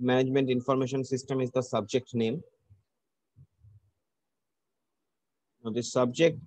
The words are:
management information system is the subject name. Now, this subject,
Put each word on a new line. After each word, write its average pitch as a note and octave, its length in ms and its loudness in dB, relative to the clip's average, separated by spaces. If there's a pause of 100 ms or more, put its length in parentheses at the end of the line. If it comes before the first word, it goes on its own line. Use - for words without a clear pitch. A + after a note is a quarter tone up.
management C3 500 2
information C3 540 0
system C3 360 -4
is B2 120 -2
the B2+ 100 0
subject A#2+ 520 -2
name. A#2 280 -2 (3250)
Now, A2+ 80 -6
this A#2 220 -6
subject, C3 540 2